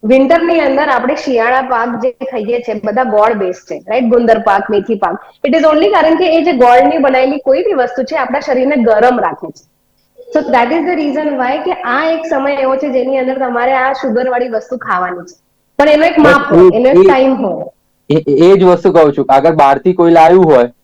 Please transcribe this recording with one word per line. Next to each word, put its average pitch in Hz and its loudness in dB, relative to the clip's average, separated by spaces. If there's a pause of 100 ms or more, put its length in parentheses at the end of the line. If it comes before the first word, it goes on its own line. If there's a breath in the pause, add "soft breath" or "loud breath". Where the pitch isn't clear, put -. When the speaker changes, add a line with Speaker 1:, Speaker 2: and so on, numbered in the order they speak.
Speaker 1:
વિન્ટરની 330 2
અંદર 285 0
આપણે 254 -2
શિયાળા 254 -2
પાક 240 -4
જે 247 -2
ખાઈએ 240 -8
છીએ, 214 -8
બધા 226 -2
ગોળ 214 0
બેઝ 185 -4
છે, - -14
રાઈટ? 240 -2
ગુંદર 233 2
પાક, 202 -2
મેથી 208 -2
પાક. 175 -4 (320 loud breath)
It 262 0
is 320 0
only 320 2
કારણ 320 2
કે 320 0
એ 330 0
જે 349 0
ગોળની 254 4
બનાવેલી 262 0
કોઈ 277 0
બી 427 -2
વસ્તુ 254 -4
છે, 302 -8
આપણા 262 -4
શરીરને 262 -2
ગરમ 233 2
રાખે 170 -6
છે. - -20 (600)
So 302 0
that 240 0
is 330 -2
the 349 -2
reason 294 -4
why 254 -4
કે 359 -4
આ 277 -4
એક 330 -4 (100)
સમય 277 -2
એવો 262 -2
છે 285 -6
જેની 262 -2
અંદર 262 -4
તમારે 247 -2
આ 262 -2
સુગરવાળી 247 -4
વસ્તુ 226 -8
ખાવાની 180 -6
છે. - -20 (400)
પણ 294 0
એનો 302 2
એક 330 0
Speaker 2:
બસ 294 4
Speaker 1:
માપ - 2
હોય, 180 6
Speaker 2:
એ, 220 -2
Speaker 1:
એનો 247 2
એક 302 4
Speaker 2:
એ, 381 4
Speaker 1:
ટાઇમ 262 2
હોય. 202 -6 (460)
Speaker 2:
એ, 156 0
એ 170 4
જ 185 2
વસ્તુ 180 2
કહું 156 4
છું. 139 -4
અગર 139 2
બહારથી 143 2
કોઈ 170 2
લાવ્યું 170 6
હોય 123 4 (140)